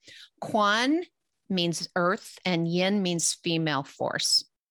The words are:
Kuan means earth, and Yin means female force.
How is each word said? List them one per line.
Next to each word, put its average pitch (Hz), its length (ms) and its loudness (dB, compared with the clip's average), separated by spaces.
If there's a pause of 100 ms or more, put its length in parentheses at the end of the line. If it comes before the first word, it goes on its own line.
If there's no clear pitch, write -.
(420)
Kuan 233 640 2 (440)
means 170 460 0
earth, 180 480 -2
and 170 240 0
Yin 185 340 2
means 175 340 0
female 160 480 -2
force. - 600 -2 (280)